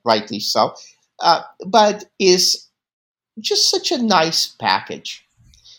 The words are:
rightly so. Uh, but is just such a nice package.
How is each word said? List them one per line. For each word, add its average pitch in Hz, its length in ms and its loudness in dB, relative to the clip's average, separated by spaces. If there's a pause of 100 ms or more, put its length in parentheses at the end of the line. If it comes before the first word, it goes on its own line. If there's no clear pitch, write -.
rightly 107 360 -2
so. 117 340 -2 (460)
Uh, 165 220 2 (240)
but 208 380 2 (140)
is 180 500 2 (720)
just 403 300 -2
such - 220 -4
a 262 100 -2
nice 165 440 0
package. - 800 -4 (520)